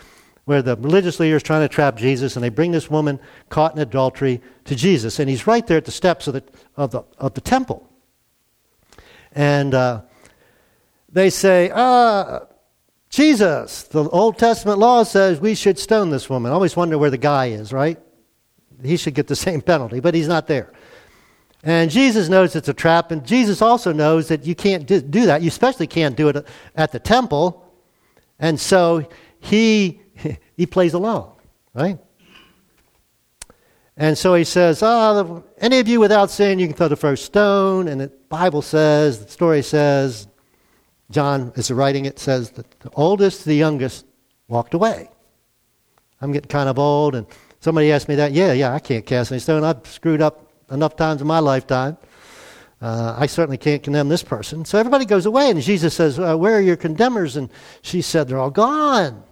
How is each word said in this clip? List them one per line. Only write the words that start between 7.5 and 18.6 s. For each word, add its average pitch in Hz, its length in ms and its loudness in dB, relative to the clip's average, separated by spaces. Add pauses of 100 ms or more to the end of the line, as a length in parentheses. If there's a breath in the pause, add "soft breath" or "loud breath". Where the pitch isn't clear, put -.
And, 143 440 0
uh, 123 260 0 (1080 soft breath)
they 185 180 2
say, 180 440 2
"Uh, 233 680 2 (680)
Jesus, 202 720 2
the 151 260 -2
Old 208 280 2
Testament 214 420 0
law 233 240 6
says 190 360 2
we 214 140 0
should 196 240 0
stone 214 320 0
this 135 200 -4
woman." 123 220 -2
I 147 40 0
always 185 200 0
wonder 170 220 0
where 143 140 2
the 131 60 -4
guy 135 300 0
is, 107 240 -10
right? 151 280 -2 (840)